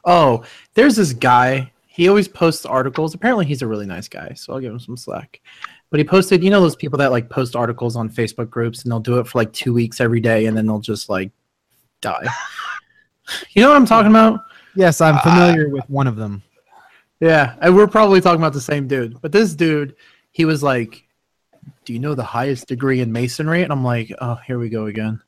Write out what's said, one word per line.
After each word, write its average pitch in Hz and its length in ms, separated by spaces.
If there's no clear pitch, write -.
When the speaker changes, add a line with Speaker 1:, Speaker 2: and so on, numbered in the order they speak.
Speaker 1:
Oh, 147 380
there's 240 200
this 180 160
guy. 127 600
He 175 200
always 196 200
posts - 380
articles. 135 500
Apparently, 220 320
he's 139 160
a 117 40
really 104 200
nice 90 200
guy, - 280
so - 180
I'll 135 60
give 123 120
him 120 80
some 120 180
slack. - 440
But 151 100
he 147 40
posted, 185 400
you 190 80
know 202 100
those 165 140
people 139 240
that, 139 120
like, 120 160
post 127 280
articles 120 400
on 113 120
Facebook 113 440
groups, 117 320
and 120 80
they'll 113 80
do 120 180
it 117 100
for, 127 120
like, 110 120
two - 220
weeks 117 260
every 117 220
day, 113 240
and 110 100
then 110 120
they'll 107 120
just, 107 300
like, 95 220
die. 92 300
<laughs> - 60
You 208 100
know 277 60
what 294 80
I'm 247 100
talking 220 240
about? 220 300
Speaker 2:
Yes, 175 260
I'm 156 140
Speaker 3:
Uh, - 60
Speaker 2:
familiar 170 480
with 139 200
one 139 160
of 117 100
them. 101 280
Speaker 1:
Yeah, 156 400
and 180 160
we're 208 120
probably 202 340
talking 175 180
about 156 140
the 139 80
same 143 260
dude. 123 320
But 147 120
this 196 240
dude, 147 400
he 160 140
was 151 160
like, 127 460
"Do 120 80
you 117 40
know 147 160
the 127 100
highest 123 440
degree 127 340
in 113 100
masonry?" 151 520
And 151 80
I'm 135 120
like, 120 280
"Oh, 120 140
here 123 140
we 117 100
go 110 160
again." 110 420